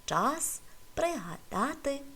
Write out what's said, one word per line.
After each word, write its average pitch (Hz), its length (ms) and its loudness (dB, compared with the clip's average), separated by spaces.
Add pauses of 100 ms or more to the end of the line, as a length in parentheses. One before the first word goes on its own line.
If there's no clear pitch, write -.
час 247 560 2 (340)
пригадати 277 1040 0 (160)